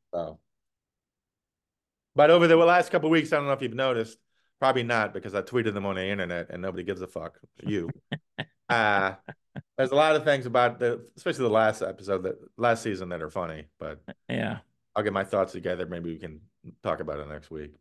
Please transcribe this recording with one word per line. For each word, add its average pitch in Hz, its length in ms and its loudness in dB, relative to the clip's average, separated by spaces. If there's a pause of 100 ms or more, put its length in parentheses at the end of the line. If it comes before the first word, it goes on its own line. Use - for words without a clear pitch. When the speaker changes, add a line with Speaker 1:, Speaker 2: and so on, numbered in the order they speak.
(140)
Speaker 1:
So, 80 260 -8 (1800)
but 147 160 8
over 170 160 8
the 165 100 8
last 175 340 6
couple 156 160 0
of 156 40 4
weeks, 160 200 2
I 156 60 2
don't 143 80 0
know 139 80 0
if 139 80 -4
you've 120 120 -6
noticed, 123 440 -2 (420)
probably 127 240 2
not, 113 300 0
because 95 220 -10
I 95 60 0
tweeted 110 320 -2
them 98 120 -4
on 98 100 -2
the 92 100 -4
internet 90 440 -4
and 90 120 -12
nobody 90 220 -8
gives 92 180 -6
a 92 60 -10
fuck. 82 320 -12 (240)
You. 92 260 -4 (220)
Speaker 2:
<laughs> - 340 -12 (260)
Speaker 1:
Uh, 101 440 2 (640)
there's 131 100 2
a 135 60 0
lot 156 200 6
of 151 80 0
things 139 220 2
about 120 320 2
the, 120 260 -2 (140)
especially 160 240 -4
the 120 80 2
last 110 320 2
episode, 95 400 -4
that 92 140 -4 (200)
last 113 280 0
season, 92 260 -6
that 87 100 -8
are 78 120 -10
funny, 80 340 -8 (140)
but 76 200 -10 (300)
Speaker 2:
Yeah. - 300 -6 (360)
Speaker 1:
I'll 107 60 -2
get 104 100 -2
my 98 120 0
thoughts 98 300 -2
together. 90 340 -6
Maybe 85 260 -8
we 78 60 -14
can 78 200 -16 (440)
talk 82 160 -4
about 78 180 -8
it 73 100 -12
next 73 220 -16
week. 76 320 -14